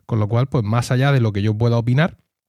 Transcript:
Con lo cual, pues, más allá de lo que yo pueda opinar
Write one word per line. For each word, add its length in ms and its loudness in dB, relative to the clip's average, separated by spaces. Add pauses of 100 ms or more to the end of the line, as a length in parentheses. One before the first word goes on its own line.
Con 120 -2
lo 80 0
cual, 200 0
pues, 180 -2
más 260 -2
allá 220 2
de 80 2
lo 120 0
que 100 -4
yo 100 0
pueda 240 0
opinar 400 0 (320)